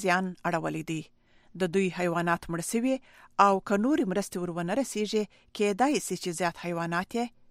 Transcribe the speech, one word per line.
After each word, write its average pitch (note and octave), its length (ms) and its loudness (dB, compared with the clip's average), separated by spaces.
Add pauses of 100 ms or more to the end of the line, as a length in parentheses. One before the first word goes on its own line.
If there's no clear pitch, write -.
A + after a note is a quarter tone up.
زیان F#3 260 2 (160)
اړولی D#3+ 420 -2
دی. D#3+ 120 -4 (580)
د F3+ 140 0
دوی G3 120 4 (120)
حیوانات E3+ 520 0
مړه E3 220 -4
سوي B3+ 240 2 (480)
او G3+ 160 6
که G3+ 240 0
نورې C#4+ 260 2
مرستې G3 300 -2
ور F3 160 -4
ونه F3 240 -4
رسیږي، G#3+ 420 -2 (340)
کیدای G#3 380 2 (120)
سي F#3 100 -4
چې F3+ 140 -6 (100)
زیات E3+ 240 -2
حیوانات E3+ 520 -2
یې A#3 80 0 (260)